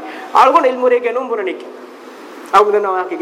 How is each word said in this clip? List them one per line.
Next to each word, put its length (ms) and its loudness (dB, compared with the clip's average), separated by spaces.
algon 320 6
ilmu 240 2
re 120 4
ke 120 -4
nun 160 -4
bunani 260 -4
agu 200 4
dana 180 0
wa 140 -2
ke 180 -8